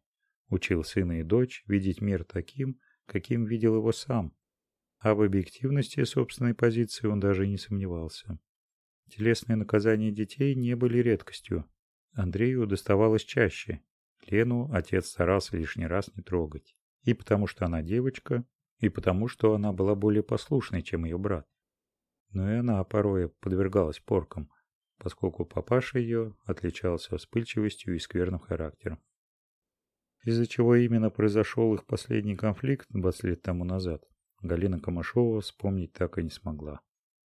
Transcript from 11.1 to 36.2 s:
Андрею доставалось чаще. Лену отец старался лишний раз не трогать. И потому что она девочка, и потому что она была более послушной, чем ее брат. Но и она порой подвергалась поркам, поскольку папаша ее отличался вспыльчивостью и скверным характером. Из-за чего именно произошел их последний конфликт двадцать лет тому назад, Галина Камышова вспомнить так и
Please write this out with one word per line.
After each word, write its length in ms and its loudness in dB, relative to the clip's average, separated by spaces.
Андрею 540 0
доставалось 560 4
чаще. 580 -2
Лену 440 0
отец 360 0
старался 500 0
лишний 300 -4
раз 280 -2
не 80 -12
трогать. 520 -6
И 100 4
потому 340 0
что 180 -4
она 180 -2
девочка, 640 -2
и 100 4
потому 380 0
что 260 2
она 200 0
была 220 2
более 280 2
послушной, 580 -2
чем 240 -4
ее 120 -4
брат. 300 -4
Но 160 0
и 60 0
она 260 0
порой 460 0
подвергалась 720 0
поркам, 500 -2
поскольку 480 -4
папаша 540 -2
ее 440 -2
отличался 720 -4
вспыльчивостью 800 -4
и 40 -2
скверным 400 -2
характером. 640 -6
Из-за 200 2
чего 300 4
именно 340 4
произошел 640 2
их 120 -4
последний 500 -2
конфликт 540 -2
двадцать 340 -2
лет 180 -2
тому 220 -4
назад, 400 -4
Галина 400 0
Камышова 580 0
вспомнить 540 -4
так 240 -4
и 60 0